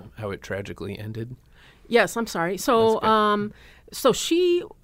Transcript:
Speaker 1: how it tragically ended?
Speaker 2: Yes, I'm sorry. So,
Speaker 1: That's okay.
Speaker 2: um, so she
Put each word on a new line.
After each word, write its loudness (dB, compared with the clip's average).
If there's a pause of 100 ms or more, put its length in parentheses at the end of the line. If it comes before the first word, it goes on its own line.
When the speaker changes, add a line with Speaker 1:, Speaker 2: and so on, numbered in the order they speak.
(180)
Speaker 1:
how -6
it -8
tragically -8
ended? -10 (520)
Speaker 2:
Yes, 2
I'm -2
sorry. -4
So, 4
Speaker 1:
That's 2
okay. -2
Speaker 2:
um, 2 (380)
so 2
she 2 (200)